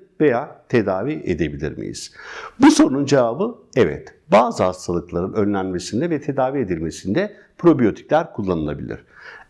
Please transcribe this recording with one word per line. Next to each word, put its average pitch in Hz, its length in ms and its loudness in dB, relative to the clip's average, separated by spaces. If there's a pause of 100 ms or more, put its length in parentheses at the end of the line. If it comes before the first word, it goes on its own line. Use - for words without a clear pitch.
(220)
veya 139 480 0
tedavi 113 560 0
edebilir 76 520 -4
miyiz? - 360 -12 (460)
Bu 285 120 8
sorunun 139 340 4
cevabı 135 500 2 (200)
evet. 76 400 0 (160)
Bazı 220 320 4
hastalıkların 90 680 -2
önlenmesinde 101 760 -2
ve 156 120 -4
tedavi 139 380 -2
edilmesinde 95 760 -4 (220)
probiyotikler 151 760 2
kullanılabilir. 76 680 -4 (500)